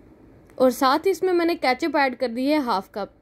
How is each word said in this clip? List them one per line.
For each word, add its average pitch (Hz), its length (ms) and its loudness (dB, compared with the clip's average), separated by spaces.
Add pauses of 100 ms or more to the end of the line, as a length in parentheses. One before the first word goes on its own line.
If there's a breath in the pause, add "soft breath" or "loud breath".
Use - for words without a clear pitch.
(580)
और 262 140 4
साथ 269 340 2
ही 392 60 4
इसमें 370 220 -2
मैंने 339 240 0
केचप 277 400 -2
ऐड 269 180 0
कर 254 140 -4
दी 247 180 -4
है 302 140 2
हाफ 208 320 -4
कप। 196 280 -10